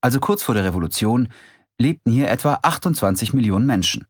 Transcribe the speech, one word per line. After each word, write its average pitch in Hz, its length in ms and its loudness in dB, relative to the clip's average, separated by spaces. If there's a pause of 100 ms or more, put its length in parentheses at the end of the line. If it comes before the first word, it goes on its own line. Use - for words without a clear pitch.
also 127 180 2
kurz 202 240 -2
vor 113 140 -2
der 98 80 0
Revolution, 107 640 0 (500)
lebten 143 320 0
hier 127 180 2
etwa 143 340 0
achtundzwanzig 117 720 0
Millionen 110 320 2
Menschen. 104 460 -2